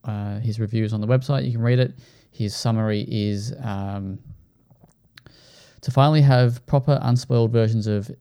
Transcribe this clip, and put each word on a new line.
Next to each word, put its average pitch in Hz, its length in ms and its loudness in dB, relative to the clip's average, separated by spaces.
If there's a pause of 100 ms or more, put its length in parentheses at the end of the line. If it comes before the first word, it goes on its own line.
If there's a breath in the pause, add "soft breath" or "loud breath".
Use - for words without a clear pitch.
Uh, 101 380 -6
his 110 180 -4
review 110 260 -2
is 107 80 -4
on 110 80 -2
the 107 60 -4
website. 131 400 0
You 123 60 -2
can 117 100 -4
read 120 160 2
it. 127 160 0 (380 loud breath)
His 107 220 -4
summary 110 540 0
is, 104 520 -2
um, 98 580 -8 (1600 loud breath)
"To - 80 -4
finally 143 320 6
have 123 440 4
proper 143 360 2
unspoiled 120 500 0
versions 113 340 2
of 104 240 -2 (100)